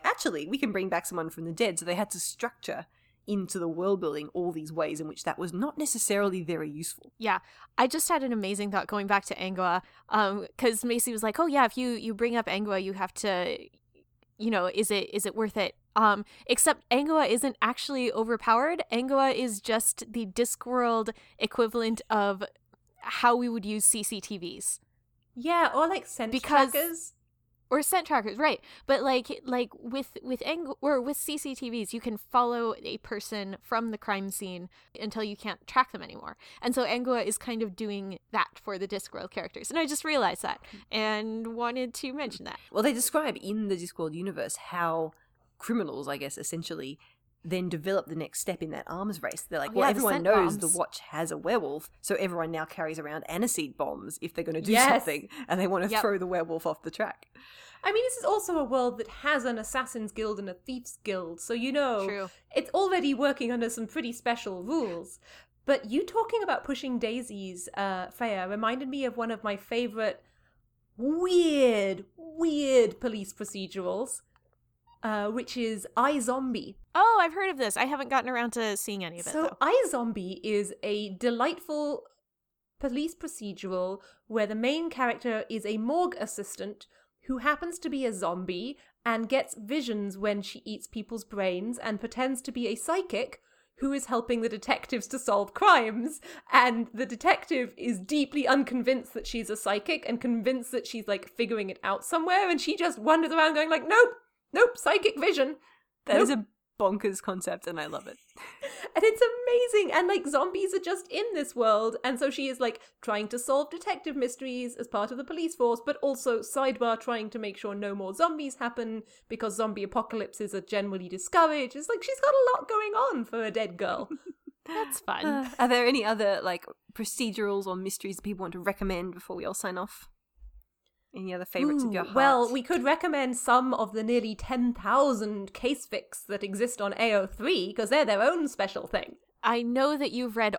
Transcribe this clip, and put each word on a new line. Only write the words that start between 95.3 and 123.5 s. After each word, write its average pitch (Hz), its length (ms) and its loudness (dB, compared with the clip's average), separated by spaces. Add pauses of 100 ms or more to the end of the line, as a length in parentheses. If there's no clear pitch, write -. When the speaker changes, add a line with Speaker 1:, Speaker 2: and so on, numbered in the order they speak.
Speaker 3:
crimes. 247 680 4 (320)
And 240 420 6
the 226 120 -4
detective 247 720 0
is 220 220 -2
deeply 285 480 0
unconvinced 254 680 2
that 214 140 -8
she's 226 220 -6
a 214 80 -4
psychic 208 520 -2
and 233 100 -2
convinced 240 520 0
that - 160 -4
she's, 226 200 -10
like, 196 220 -2
figuring 214 400 -2
it - 140 -10
out 196 200 -2
somewhere, 359 460 2
and 339 100 2
she - 160 0
just 339 220 0
wanders 311 340 4
around 320 220 6
going, 311 160 2
like, 311 180 0
"Nope, 466 260 8 (380)
nope, 480 260 6
psychic 392 420 4
vision." 302 380 2 (500)
Speaker 1:
That - 140 8
is 233 80 6
Speaker 3:
Nope. 277 100 2
Speaker 1:
a 202 60 -6 (360)
bonkers 196 420 0
concept, 180 440 -4
and 165 120 -6
I 151 80 -4
love - 200 -10
it. - 100 -16 (180)
<laughs> - 320 -14 (280)
Speaker 3:
And - 80 4
it's 440 180 8
amazing, 480 720 4
and, 359 120 4
like, 392 200 2
zombies 370 460 0
are 381 60 2
just 359 320 -4
in 370 120 -2 (100)
this 294 220 -4
world, 220 480 4
and 254 160 0
so 285 120 2
she 269 160 -4
is, 254 120 -4
like, 233 200 -2 (220)
trying 214 280 -2
to 240 100 -4
solve 285 300 2
detective 339 460 -4
mysteries 247 600 -4
as 233 120 -8
part 214 240 -2
of 247 60 -8
the 269 60 -6
police 330 320 -4
force, 233 300 4
but 285 120 0
also, 254 420 0
sidebar, 247 600 0
trying 226 320 -4
to 233 80 -8
make 202 180 -8
sure 202 180 -6
no 202 180 -4
more 196 200 -6
zombies 311 420 0
happen, 226 480 -6 (260)
because 226 260 -4
zombie 208 280 -2
apocalypses 214 720 -4
are 190 60 -4
generally 196 480 -4
discouraged. 285 640 2
It's 302 140 -8
like, 427 140 0
she's 539 160 -4
got 554 140 6
a 539 200 8
lot - 160 0
going 427 240 0
on 440 320 2
for 226 180 -4
a 220 80 -4